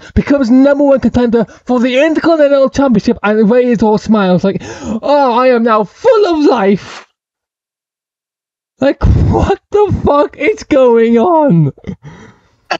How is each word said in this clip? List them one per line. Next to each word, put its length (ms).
becomes 340
number 340
one 160
contender 460
for 140
the 240
Intercontinental 680
Championship, 500
and 280
Rey 180
is 160
all 160
smiles, 440
like, 180
"Oh, 760
I 120
am 140
now 200
full 420
of 200
life." 600
Like, 220
what 580
the 320
fuck 340
is 260
going 540
on? 540